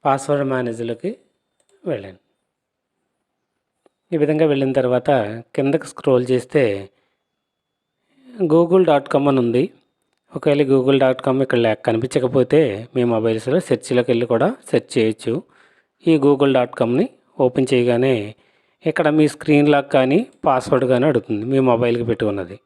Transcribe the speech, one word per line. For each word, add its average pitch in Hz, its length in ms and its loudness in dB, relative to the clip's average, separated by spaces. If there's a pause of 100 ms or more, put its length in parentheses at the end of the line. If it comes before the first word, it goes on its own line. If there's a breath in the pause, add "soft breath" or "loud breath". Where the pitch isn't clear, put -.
పాస్వర్డ్ 143 460 0
మేనేజ్లోకి 120 600 -6 (760)
వెళ్ళండి. 98 320 -10 (1900)
ఈ 165 80 -2
విధంగా 151 300 0
వెళ్ళిన 139 280 0
తర్వాత 123 300 0 (460)
కిందకి 147 360 -2
స్క్రోల్ 127 400 0
చేస్తే 127 320 0 (1900)
గూగుల్ 175 360 4
డాట్ 143 240 0
కామ్ 143 180 0
అని 131 120 2
ఉంది. 120 200 0 (720)
ఒకవేళ 147 280 0 (100)
గూగుల్ 135 300 2
డాట్ 131 240 0
కామ్ 135 180 0
ఇక్కడ 123 200 -2
లేక 110 220 -2
కనిపించకపోతే 127 760 0 (360)
మీ 123 160 0
మొబైల్స్లో 113 460 -2 (100)
సెర్చ్లోకి 123 440 0
వెళ్ళి 117 200 -2
కూడా 123 160 2 (220)
సెర్చ్ - 260 -2
చేయొచ్చు. 110 360 -2 (760 soft breath)
ఈ 160 40 4 (120)
గూగుల్ 139 320 2
డాట్ 123 220 -4
కామ్ని 127 260 0 (400)
ఓపెన్ 127 260 0
చేయగానే 123 420 2 (760)
ఇక్కడ 156 180 -2 (100)
మీ 156 140 4
స్క్రీన్ 147 420 2
లాక్ 139 220 0
కానీ 131 220 2 (280)
పాస్వర్డ్ 131 460 0
కానీ 127 160 2
అడుగుతుంది, 110 360 -2 (100)
మీ 135 60 2 (100)
మొబైల్కి 120 400 0
పెట్టుకున్నది. 101 560 -6